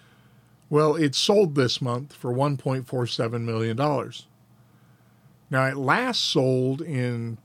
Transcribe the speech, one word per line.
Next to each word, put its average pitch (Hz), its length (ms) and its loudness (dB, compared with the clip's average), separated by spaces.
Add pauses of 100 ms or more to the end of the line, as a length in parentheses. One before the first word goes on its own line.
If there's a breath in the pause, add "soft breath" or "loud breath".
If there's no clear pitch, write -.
(680 soft breath)
Well, 151 260 4
it 151 200 0
sold 202 400 4
this 127 260 2
month 127 320 -4
for - 180 -6
one 139 260 0
point 131 300 -4
four 123 200 -2
seven 117 380 -4
million 113 300 -2
dollars. 127 520 -4 (1200 soft breath)
Now, 131 160 2
it 131 100 -4
last 190 420 0
sold 131 640 0
in 123 640 -4